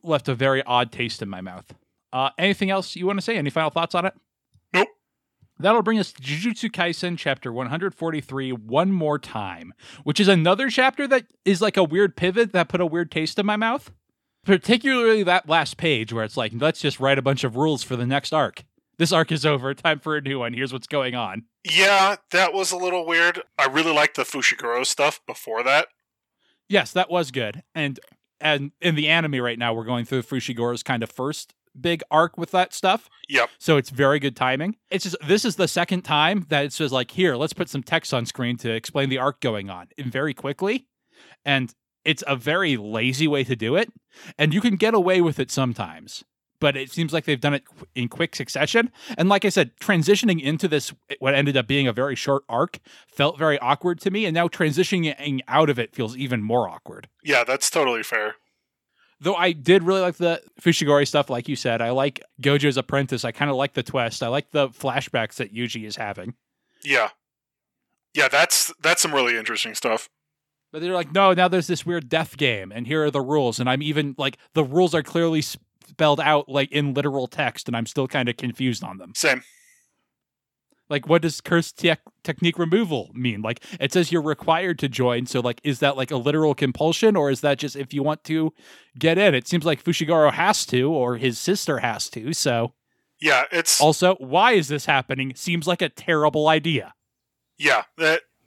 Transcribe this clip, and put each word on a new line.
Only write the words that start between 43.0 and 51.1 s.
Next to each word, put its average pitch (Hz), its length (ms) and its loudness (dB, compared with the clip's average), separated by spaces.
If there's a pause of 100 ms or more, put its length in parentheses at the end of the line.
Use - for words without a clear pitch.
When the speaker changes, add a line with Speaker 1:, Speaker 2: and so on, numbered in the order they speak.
Speaker 1:
way 143 160 0
to 127 120 -4
do 113 200 -2
it. 226 180 -2 (440)
And 151 180 2
you 202 40 0
can 220 160 0
get 214 200 0
away 185 260 4
with 165 180 0
it 131 120 -4
sometimes. 107 720 -6 (360)
But 143 160 2
it 135 160 -8
seems 160 220 -4
like 160 120 -2
they've 143 140 -2
done 147 140 0
it 139 120 -2
qu-, - 200 -20 (100)
in 123 140 -4
quick - 260 -6
succession. 151 560 -2 (260)
And 180 120 2
like 202 160 4
I 202 40 2
said, 175 280 0
transitioning 185 640 2
into 147 260 -2
this, 147 240 -2 (280)